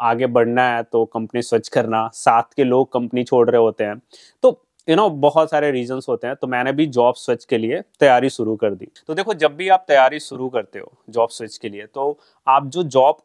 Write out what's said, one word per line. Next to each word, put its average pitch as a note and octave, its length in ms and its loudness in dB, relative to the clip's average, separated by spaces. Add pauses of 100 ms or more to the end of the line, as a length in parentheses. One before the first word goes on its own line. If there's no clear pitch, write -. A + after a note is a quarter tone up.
आगे A#2 260 0
बढ़ना A#2+ 480 2
है A#2 80 -4
तो A#2 220 0
कंपनी A2+ 360 -6
स्विच A2+ 260 -2
करना, A2+ 460 -2
साथ A#2 300 2 (120)
के C#3+ 80 2
लोग B2+ 300 0
कंपनी B2 300 -4
छोड़ A#2+ 260 2
रहे A#2+ 120 4
होते A2 220 0
हैं, G#2 180 -8 (420)
तो B3 180 2 (280)
you D#3+ 80 4
know, G#3 160 2
बहुत D3 380 2
सारे D3 200 0
रीजंस B2+ 380 -6
होते B2 180 -4
हैं। C3+ 80 -6
तो C3+ 120 -8
मैंने B2+ 240 -2
भी D3 140 0
जॉब B2 300 2
स्विच - 300 -6
के A#2+ 120 -2
लिए A#2+ 240 -4 (180)
तैयारी C3 300 4
शुरू A2 260 -4
कर G#2 160 -2
दी। F#2 160 -12 (200)
तो D#3 60 -8
देखो, G3 200 -4
जब D3+ 220 0
भी F#3 140 -6
आप F#3 180 2
तैयारी C#3 320 4
शुरू C3 300 -10
करते A2 300 -8
हो - 120 -20 (180)
जॉब A2+ 200 0
स्विच - 280 -14
के A#2 120 -12
लिए, G2+ 160 -16
तो C#3+ 340 -6 (280)
आप C#3 180 2
जो D#3 180 -6
जॉब C3+ 420 2